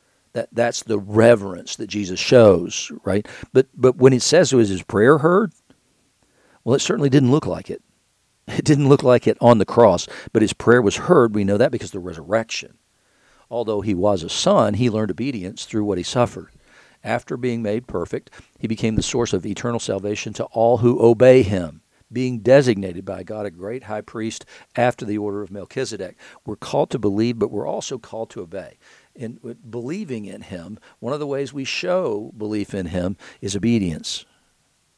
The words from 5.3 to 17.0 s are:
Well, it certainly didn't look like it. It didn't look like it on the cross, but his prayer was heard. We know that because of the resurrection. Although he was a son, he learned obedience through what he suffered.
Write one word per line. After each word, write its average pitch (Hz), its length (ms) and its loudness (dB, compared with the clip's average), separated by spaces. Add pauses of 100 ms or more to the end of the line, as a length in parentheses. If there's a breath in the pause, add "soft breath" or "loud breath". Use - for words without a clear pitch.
Well, 120 120 2
it 139 60 2
certainly 170 280 0
didn't 127 220 4
look 147 160 2
like 85 240 -8
it. - 100 -12 (640)
It - 180 -6
didn't 143 220 4
look 131 140 6
like 123 240 4
it 110 160 2
on 120 160 8
the 98 80 2
cross, 101 420 4 (240 loud breath)
but 110 120 2
his 104 100 0
prayer 120 280 4
was 101 160 0
heard. 123 360 2
We 104 100 -2
know 98 140 0
that 131 140 2
because 107 180 -8
of - 40 -20
the 101 60 -10
resurrection. 90 800 -6 (720 soft breath)
Although 110 320 -4
he 101 140 -2
was 95 260 0
a 82 80 -10
son, 123 460 2
he 117 160 0
learned 107 180 -2
obedience 107 560 -8
through 107 200 -4
what 98 120 -2
he 87 60 -4
suffered. 117 480 -4 (520 soft breath)